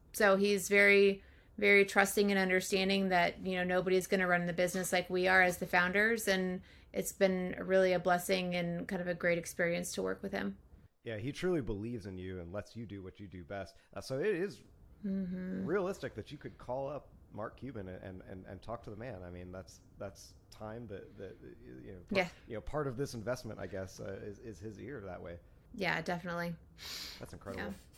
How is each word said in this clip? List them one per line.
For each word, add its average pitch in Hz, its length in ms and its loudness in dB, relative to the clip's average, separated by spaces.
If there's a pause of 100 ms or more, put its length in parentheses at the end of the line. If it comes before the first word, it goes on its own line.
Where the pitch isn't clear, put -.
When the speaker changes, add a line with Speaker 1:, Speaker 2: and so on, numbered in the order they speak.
(120)
Speaker 1:
so 202 240 6
he's 202 340 4
very, 202 540 8 (340)
very 202 280 8
trusting 202 440 4
and 196 100 4
understanding 190 680 2
that, 175 340 2
you 185 120 -2
know, 180 80 0
nobody's 180 420 2
gonna 190 220 2
run 175 180 2
the 175 80 0
business 180 400 0
like 180 160 2
we 185 180 2
are 185 140 8
as 180 160 4
the 180 80 -4
founders. 190 600 2
And 185 340 0 (320)
it's 190 180 -4
been 185 480 2
really 185 340 4
a 175 60 2
blessing 180 540 2
and 175 340 -2
kind 185 140 -2
of 180 60 -6
a 175 80 0
great 170 240 2
experience 175 540 -2
to 190 100 -2
work 190 180 -2
with 202 100 -6
him. 196 260 -4 (460)
Speaker 2:
Yeah, 113 140 -6
he 120 140 -4
truly 175 300 0
believes 107 440 -6
in 92 140 -8
you 92 200 -6
and 85 140 -10
lets - 220 -8
you 117 100 -10
do 98 160 -10
what 92 180 -14
you 104 60 -14
do 90 180 -14
best. 98 300 -8 (220)
Uh, 98 60 -8
so 131 180 -6
it 175 80 -2
is 190 320 -2 (460)
Speaker 1:
Mm-hmm. 185 600 -4
Speaker 2:
realistic 185 500 -2
that - 160 -10
you 147 60 -12
could - 200 -16
call 135 300 -6
up 143 220 -10 (240)
Mark 110 260 -10
Cuban 110 300 -10
and, 92 140 -12
and, 92 180 -12 (100)
and, 92 180 -12
and 98 120 -14
talk 113 220 -10
to 123 60 -14
the 104 60 -12
man. 110 220 -10 (100)
I - 40 -12
mean, 90 200 -12
that's, 92 300 -14 (180)
that's - 320 -12 (260)
time 110 300 -10
that, 101 300 -14
that, 101 180 -12 (480)
you - 80 -14
know, 92 60 -14 (120)
par-, 196 100 0
Speaker 1:
Yeah. 175 80 2 (200)
Speaker 2:
you 113 60 -10
know, 107 80 -6
part 147 260 -4
of 123 80 -6
this 131 180 -4
investment, 110 460 -6
I 98 80 -8
guess, 95 320 -8
uh, 101 160 -8 (100)
is, 101 140 -12
is 110 200 -14
his 104 200 -12
ear 110 260 -10
that 90 160 -12
way. 87 180 -12 (360)
Speaker 1:
Yeah, 165 260 0
definitely. 170 540 -4 (640)
Speaker 2:
That's - 140 -14
incredible. 196 400 -8 (240)